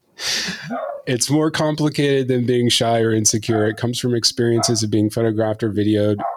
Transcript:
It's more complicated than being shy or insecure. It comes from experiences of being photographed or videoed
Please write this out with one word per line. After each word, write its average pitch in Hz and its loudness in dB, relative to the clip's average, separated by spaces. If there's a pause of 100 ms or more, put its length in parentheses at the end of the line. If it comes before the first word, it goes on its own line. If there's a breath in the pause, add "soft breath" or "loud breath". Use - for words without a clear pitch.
(1080 loud breath)
It's 123 0
more 156 2
complicated 147 0
than 123 0
being 123 2
shy 117 2
or 113 2
insecure. 107 2
It 110 -2
comes 117 -4
from 123 -2
experiences 117 0
of 107 -2
being 107 2
photographed 110 -2
or 113 0
videoed 104 2 (200)